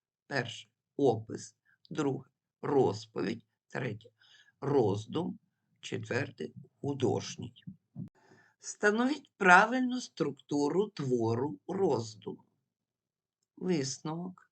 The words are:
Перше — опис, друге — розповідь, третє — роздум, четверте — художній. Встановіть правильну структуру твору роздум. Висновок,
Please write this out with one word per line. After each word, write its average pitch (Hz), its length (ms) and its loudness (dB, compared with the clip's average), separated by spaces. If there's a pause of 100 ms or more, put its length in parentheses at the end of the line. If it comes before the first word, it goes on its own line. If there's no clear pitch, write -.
(260)
Перше — 120 420 -6 (280)
опис, 117 600 -2 (340)
друге — 143 380 -4 (340)
розповідь, 113 800 0 (260)
третє — 117 420 -8 (500)
роздум, 135 800 0 (420)
четверте — - 680 -6 (320)
художній. - 840 -4 (960)
Встановіть 233 760 0
правильну 233 640 6
структуру 147 880 -2
твору 123 720 0 (100)
роздум. 127 720 -2 (1200)
Висновок, 170 960 -4